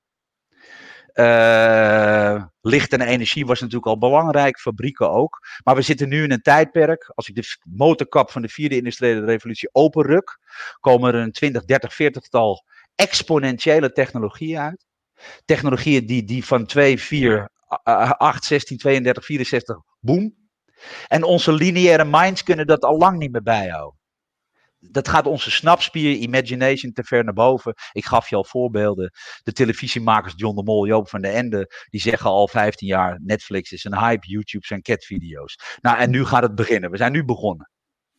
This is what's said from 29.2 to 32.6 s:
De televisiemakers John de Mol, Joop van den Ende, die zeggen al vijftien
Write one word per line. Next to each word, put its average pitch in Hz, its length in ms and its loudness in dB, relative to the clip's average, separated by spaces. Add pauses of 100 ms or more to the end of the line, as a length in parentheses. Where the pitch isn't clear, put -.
De 110 100 -8
televisiemakers 113 840 0
John 104 200 -4
de 101 60 -6
Mol, 104 240 0
Joop 107 220 2
van 101 140 -10
den 98 100 -4
Ende, 107 380 -4 (200)
die 104 100 -8
zeggen - 300 0
al 98 180 4
vijftien 107 400 -2